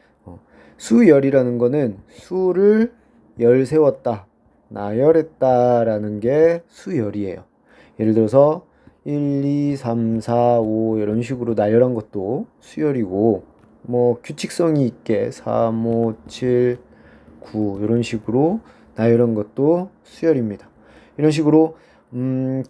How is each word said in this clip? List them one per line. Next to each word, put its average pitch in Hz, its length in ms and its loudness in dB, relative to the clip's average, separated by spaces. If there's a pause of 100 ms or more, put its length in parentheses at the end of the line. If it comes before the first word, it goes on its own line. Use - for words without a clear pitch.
(260)
어, 87 140 -20 (380)
수열이라는 139 800 4
거는 120 400 0 (100)
수를 196 840 0 (460)
열 123 260 4
세웠다, 127 640 0 (420)
나열했다라는 117 1500 0
게 156 480 2
수열이에요. 104 800 -8 (540)
예를 110 140 0
들어서 139 540 2 (380)
일, 143 380 -4
이, 143 320 -2
삼, 117 440 -2
사, 120 400 2
오 110 400 -2
이런 107 240 -2
식으로 117 320 -6
나열한 117 400 2
것도 107 500 -8 (140)
수열이고, 113 840 -2 (380)
뭐, 120 400 0
규칙성이 156 640 -2
있게 113 460 -4
삼, 113 560 -2
오, 113 260 -2 (140)
칠, 123 500 -2 (640)
구 101 420 -6
이런 113 220 0
식으로 131 560 -2 (360)
나열한 117 380 2
것도 151 560 -2 (140)
수열입니다. 123 680 -4 (480)
이런 151 140 2
식으로, 156 440 2 (380)
음, 131 560 -4